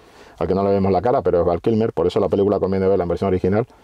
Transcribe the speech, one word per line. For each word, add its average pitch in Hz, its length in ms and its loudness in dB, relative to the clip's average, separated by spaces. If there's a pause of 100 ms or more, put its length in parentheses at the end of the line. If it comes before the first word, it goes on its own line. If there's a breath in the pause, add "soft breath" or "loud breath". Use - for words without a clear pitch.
(400 loud breath)
al 82 80 -4
que - 80 0
no 98 80 0
le 101 80 2
vemos 95 200 0
la 90 100 0
cara, 123 200 0
pero 85 200 2
es 82 40 2
Val 85 160 -2
Kilmer, 113 320 0
por 82 140 0
eso 90 120 -2
la 95 100 0
película 98 300 2
conviene 95 280 0
verla 95 160 2
en 87 60 -6
versión 87 180 -2
original, 98 400 0 (160 loud breath)